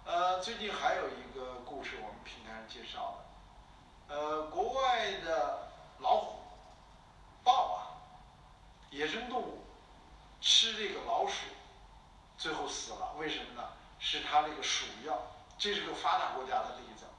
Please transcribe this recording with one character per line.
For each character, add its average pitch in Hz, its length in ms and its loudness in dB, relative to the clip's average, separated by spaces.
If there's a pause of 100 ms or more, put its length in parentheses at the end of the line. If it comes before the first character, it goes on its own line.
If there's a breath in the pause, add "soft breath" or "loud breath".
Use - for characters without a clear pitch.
呃， 180 340 4
最 226 200 -4
近 208 140 -2
还 - 220 2
有 - 140 -2
一 - 260 -10
个 127 300 -8
故 - 180 -8
事 - 140 -8
我 107 100 -8
们 107 160 -12
平 - 220 -16
台 113 80 -14
上 110 160 -12
介 117 160 -12
绍 - 340 -6 (880)
的， - 80 -10
呃， 151 300 0
国 339 300 0
外 254 360 4 (120)
的 - 500 0 (260)
老 - 200 6
虎、 - 200 -2 (1040)
豹 - 320 6
啊， - 240 -8 (920)
野 147 180 -2
生 247 200 -2
动 247 140 0
物 - 220 -8 (760)
吃 - 340 8
这 214 200 -2
个 - 100 -4
老 - 220 4
鼠， - 220 -2 (920)
最 117 160 -2
后 - 140 -2
死 - 240 -6
了。 - 260 -4
为 156 100 -2
什 135 160 -2
么 117 100 -14
呢？ - 160 -8 (280)
是 - 220 0
它 147 220 6
这 151 120 -2
个 135 80 -6
鼠 - 240 2 (180)
药， - 160 0 (380)
这 202 160 2
是 160 100 0
个 160 80 -4
发 185 280 4
达 - 140 0
国 - 100 -4
家 - 160 2
的 - 160 -4
例 - 200 -14
子。 - 100 -16 (120)